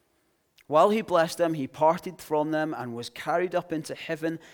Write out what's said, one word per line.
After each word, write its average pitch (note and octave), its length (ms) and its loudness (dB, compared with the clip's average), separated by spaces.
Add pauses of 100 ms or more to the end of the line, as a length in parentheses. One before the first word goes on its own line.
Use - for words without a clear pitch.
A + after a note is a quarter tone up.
(680)
While E3 240 6
he G#3+ 100 0
blessed E3 380 2
them, E3 160 2
he C#3 100 -4
parted E3 560 0
from D3+ 300 0
them D#3 260 -2
and B2 160 -8
was A#2+ 160 -10
carried F3 460 -2
up F3 180 -4
into D#3 220 -6
heaven, D#3+ 440 -6 (140)